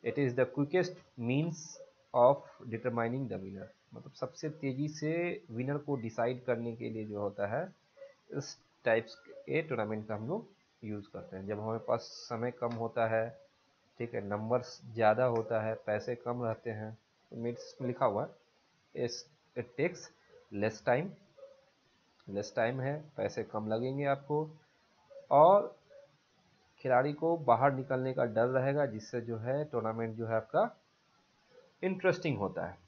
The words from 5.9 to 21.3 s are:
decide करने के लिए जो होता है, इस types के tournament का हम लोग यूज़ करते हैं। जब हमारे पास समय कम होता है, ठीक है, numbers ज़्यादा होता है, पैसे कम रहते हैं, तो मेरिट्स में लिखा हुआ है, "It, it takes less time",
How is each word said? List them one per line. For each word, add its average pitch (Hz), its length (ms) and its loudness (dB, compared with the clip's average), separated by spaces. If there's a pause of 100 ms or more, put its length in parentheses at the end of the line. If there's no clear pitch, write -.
decide 117 480 -2
करने 117 320 -2
के 117 140 -6
लिए 110 140 -6
जो 104 160 -6
होता 101 260 -2
है, 127 260 -4 (580)
इस - 280 -8 (260)
types 113 300 2
के - 480 -4
tournament 110 460 -4
का 110 60 -4
हम 110 140 -6
लोग 220 200 -4 (360)
यूज़ 104 280 -8
करते 98 240 -12
हैं। 95 100 -8
जब 104 140 -4
हमारे 110 280 -4
पास 117 120 2
समय 120 500 -6
कम 120 220 -4
होता 113 340 -2
है, 113 400 -2 (520)
ठीक 117 160 -6
है, 104 140 -4
numbers 110 560 -2
ज़्यादा 113 400 4
होता 113 360 2
है, 110 140 -2
पैसे 107 400 -2
कम 120 300 -4
रहते 113 260 -4
हैं, 107 280 -8 (320)
तो 113 60 -12
मेरिट्स 117 440 -6
में 127 80 -2
लिखा 123 180 2
हुआ 107 200 2
है, - 40 -12 (760)
"It, 117 60 -2 (460)
it 120 60 -6 (160)
takes 170 180 0 (560)
less 104 340 -2
time", 131 200 2 (1200)